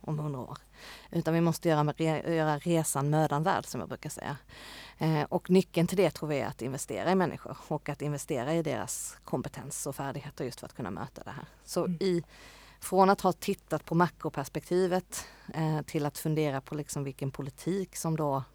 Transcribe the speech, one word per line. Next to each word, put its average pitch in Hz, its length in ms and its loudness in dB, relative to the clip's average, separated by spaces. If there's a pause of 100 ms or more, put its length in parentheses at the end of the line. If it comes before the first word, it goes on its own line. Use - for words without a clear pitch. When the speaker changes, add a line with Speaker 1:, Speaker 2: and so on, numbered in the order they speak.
Speaker 1:
om 151 180 -4
hundra 147 220 -4
år. - 180 -12 (520)
Utan 160 240 0
vi 165 60 4
måste 170 280 2
göra, 151 140 6
re-, 151 520 0
göra 156 240 2
resan 156 520 2
mödan 151 320 4
värd, 175 240 2
som 123 140 -6
jag 82 80 -6
brukar - 220 -10
säga. - 260 -8 (600)
Eh, 156 240 2
och - 280 -2
nyckeln 180 360 4
till 180 100 0
det 180 140 6
tror - 180 -8
vi 147 120 0
är 107 60 -2
att - 160 -8
investera 127 480 -2
i 190 40 6
människor - 420 0 (120)
och 151 200 -4
att 143 140 -6
investera 143 520 -2
i 165 80 2
deras - 600 -4
kompetens 135 640 -6
och 139 100 -6
färdigheter 143 480 -8
just - 160 -8
för - 60 -14
att - 100 -16
kunna 104 140 -6
möta 98 340 -10
det - 60 -14
här. - 140 -12 (200)
Så 170 200 -2
Speaker 2:
Mm. 180 160 -2
Speaker 1:
i, 180 220 2 (580)
från 190 300 6
att 196 100 6
ha 185 120 4
tittat - 520 -2
på - 100 -4
makroperspektivet, 175 1300 0 (300)
eh, 156 280 0
till 147 240 -2
att 147 120 -4
fundera 151 420 0
på - 140 -10
liksom 147 300 -4
vilken 135 260 -4
politik 170 640 -4
som 160 200 -2
då 143 260 0 (120)